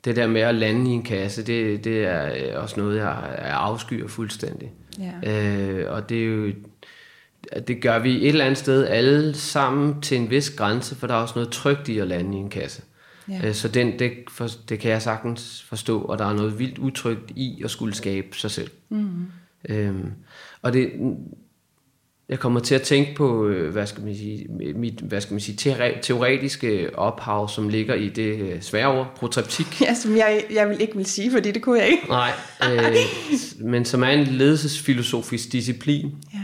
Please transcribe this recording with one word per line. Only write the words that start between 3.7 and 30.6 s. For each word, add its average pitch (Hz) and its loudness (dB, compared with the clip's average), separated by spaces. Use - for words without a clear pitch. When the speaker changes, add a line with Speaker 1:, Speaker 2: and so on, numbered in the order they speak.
Speaker 1:
fuldstændig. - -8
Speaker 2:
Ja. 107 -2
Speaker 1:
Øh, 98 -2
og 104 -8
det 117 0
er 113 0
jo, 107 0
det 120 -4
gør 113 4
vi 127 2
et 110 4
eller 147 6
andet 135 4
sted 135 4
alle 143 4
sammen 143 0
til 131 0
en 117 0
vis 139 2
grænse, 113 -2
for 123 -6
der 120 0
er 113 2
også 117 -2
noget 120 -2
trygt 143 0
i 107 0
at 95 0
lande 90 -2
i - -4
en 98 -6
kasse. 71 -6
Speaker 2:
Ja. 185 -4
Speaker 1:
Øh, 107 0
så 107 -4
den, 117 2
det, 123 2
for, 120 -6
det 110 -4
kan 113 0
jeg 110 2
sagtens 113 -4
forstå, 113 -2
og - -4
der 104 0
er 104 2
noget 107 0
vildt 131 -4
utrygt 117 -4
i 131 -6
at - -6
skulle 110 -4
skabe 95 -4
sig 107 -4
selv. - -6
Speaker 2:
Mhm. 190 -4
Speaker 1:
Øhm, 98 -2
og 120 0
det, 127 2
jeg 131 -4
kommer 120 2
til 127 4
at 135 4
tænke 143 4
på, 117 2
øh, 87 0
hvad 104 -2
skal 107 -10
man 104 -6
sige, 107 -8
mit, 113 -4
hvad 104 -4
skal 101 -8
man 104 -2
sige, 104 -8
teore-, 123 0
teoretiske 123 0
ophav, 104 0
som 104 -2
ligger 107 0
i 98 -2
det, 110 -2
øh, 90 -4
svære 110 0
ord, 131 0
protreptik. 120 -2
Speaker 2:
<laughs> 277 6
Ja, 240 4
som 220 2
jeg, 214 4
jeg 208 4